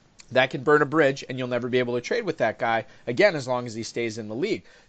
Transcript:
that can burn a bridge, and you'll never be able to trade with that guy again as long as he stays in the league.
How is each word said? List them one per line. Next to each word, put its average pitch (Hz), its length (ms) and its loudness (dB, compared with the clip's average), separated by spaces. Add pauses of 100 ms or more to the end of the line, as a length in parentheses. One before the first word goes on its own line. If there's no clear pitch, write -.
(320)
that 127 180 4
can 143 120 -8
burn 147 180 4
a 147 60 2
bridge, 139 420 2
and 131 100 0
you'll 127 100 -4
never 123 200 -4
be 123 120 4
able 120 160 0
to 123 40 0
trade 233 240 -4
with 175 140 -4
that 113 200 0
guy 113 280 0 (220)
again 175 260 4
as 135 140 -4
long 123 180 -2
as 110 80 -10
he 113 80 -8
stays 113 340 -4
in 110 120 -10
the 110 60 -8
league. 165 280 -2 (260)